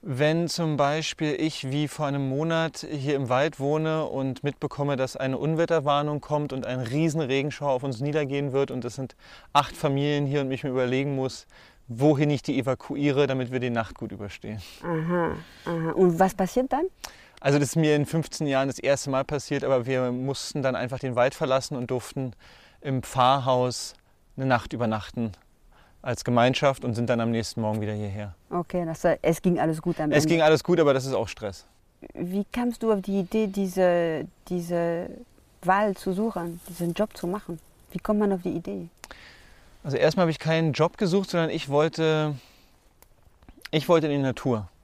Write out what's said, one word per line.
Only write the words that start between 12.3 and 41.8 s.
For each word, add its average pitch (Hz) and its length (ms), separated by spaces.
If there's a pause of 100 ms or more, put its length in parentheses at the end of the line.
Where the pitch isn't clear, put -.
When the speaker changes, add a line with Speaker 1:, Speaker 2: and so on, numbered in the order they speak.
Speaker 1:
ich 143 100
die 131 180
evakuiere, 139 680
damit 131 260
wir 127 80
die 123 80
Nacht 113 260
gut 107 180
überstehen. 101 500 (200)
Speaker 2:
Aha, 165 500 (340)
aha. 165 260
Und 175 260
was 190 160
passiert 247 380
dann? 302 140 (540)
Speaker 1:
Also 143 180
das 143 120
ist - 60
mir 151 200
in 147 100
fünfzehn 160 400
Jahren 135 220
das 127 100
erste 139 320
Mal 135 140
passiert, 139 400
aber 127 200
wir 127 280
mussten 131 500
dann 131 140
einfach 123 220
den 127 160
Wald 123 200
verlassen 135 420
und 123 140
durften 127 420 (480)
im 131 220
Pfarrhaus 127 920 (440)
eine 135 100
Nacht 123 260
übernachten 110 600 (680)
als - 220
Gemeinschaft 127 580
und 123 120
sind 117 160
dann 120 100
am 117 100
nächsten 113 300
Morgen 107 220
wieder 107 100
hierher. 104 420 (140)
Speaker 2:
Okay, 175 380
das, 160 180 (160)
es 165 220
ging 175 180
alles 160 220
gut 170 180
am 151 120
Speaker 1:
Es 151 120
Speaker 2:
Ende? 156 40
Speaker 1:
ging 165 140
alles 156 220
gut, 175 160
aber 147 140
das 131 100
ist 135 80
auch 110 160
Stress. - 380 (480)
Speaker 2:
Wie 185 300
kamst 240 380
du 226 80
auf 202 120
die 196 180
Idee, 214 280
diese, 180 760 (240)
diese 170 600 (520)
Wahl 196 320
zu 190 200
suchen, 175 440 (120)
diesen 170 240
Job 214 200
zu - 120
machen? 180 320 (320)
Wie - 80
kommt 208 200
man 208 140
auf 185 100
die 185 140
Idee? 175 320 (960)
Speaker 1:
Also 139 140
erstmal 160 240
habe 165 80
ich 151 80
keinen 160 340
Job 156 240
gesucht, 190 340
sondern 165 200
ich - 180
wollte, 151 640 (1400)